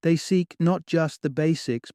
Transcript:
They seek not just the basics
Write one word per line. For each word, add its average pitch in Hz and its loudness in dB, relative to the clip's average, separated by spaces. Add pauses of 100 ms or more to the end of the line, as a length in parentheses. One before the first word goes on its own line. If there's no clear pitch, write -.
They 165 4
seek 180 -2
not 170 0
just 160 -2
the 151 -2
basics 151 -2